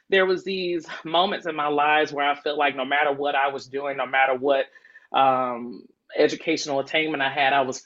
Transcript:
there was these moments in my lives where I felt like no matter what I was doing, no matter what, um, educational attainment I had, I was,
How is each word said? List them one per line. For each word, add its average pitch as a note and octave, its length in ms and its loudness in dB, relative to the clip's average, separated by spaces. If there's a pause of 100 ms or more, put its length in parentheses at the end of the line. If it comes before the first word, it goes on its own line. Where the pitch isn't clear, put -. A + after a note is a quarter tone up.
there F#3+ 160 4
was F#3 180 0
these F3+ 440 -6 (160)
moments E3+ 420 0
in D#3+ 100 -6
my D3 120 -2
lives D3 460 2
where C#3+ 160 0
I C#3+ 60 2
felt D3 220 -4
like C#3+ 180 2
no C3 100 -4
matter C#3+ 260 2
what C#3+ 240 -2
I C#3 140 2
was C3 180 -8
doing, C#3 300 -6
no C3 80 -2
matter C3 300 2
what, C3+ 300 2 (460)
um, B2 720 0 (320)
educational D3+ 640 0
attainment D#3 420 -2
I C#3 80 0
had, C#3 240 2
I C#3 80 4
was, C3 240 -4